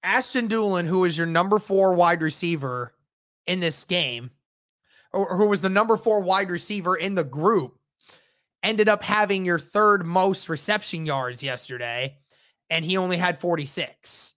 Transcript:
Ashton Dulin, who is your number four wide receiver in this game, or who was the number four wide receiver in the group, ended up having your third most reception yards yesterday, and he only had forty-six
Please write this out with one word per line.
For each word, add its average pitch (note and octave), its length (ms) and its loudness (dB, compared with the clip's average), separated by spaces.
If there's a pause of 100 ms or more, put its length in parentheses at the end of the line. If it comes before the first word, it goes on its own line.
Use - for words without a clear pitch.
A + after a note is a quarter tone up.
Ashton A#3 460 0
Dulin, G3+ 360 2
who F#3 200 2
is E3+ 120 0
your E3 100 0
number F3+ 320 2
four F#3+ 360 2
wide F3 280 4
receiver C#3 720 -4 (540)
in F#3 140 -2
this E3+ 240 -2
game, B2+ 460 -4 (840)
or G3 240 -2
who G#3 100 4
was G3+ 160 2
the F#3+ 60 0
number G#3+ 280 2
four G#3+ 240 0
wide F#3+ 300 0
receiver F3+ 460 -2
in F#3+ 180 -4
the F3 100 0
group, D3+ 540 0 (840)
ended G#3+ 260 2
up G#3 140 2
having G3+ 420 0
your F3 140 0
third G3+ 480 2
most F#3 420 0
reception E3+ 580 -4
yards B2+ 360 -4
yesterday, B2+ 760 -6 (540)
and E3 140 -2
he F3+ 120 -2
only F3+ 200 0
had F3+ 240 -2
forty-six - 960 -6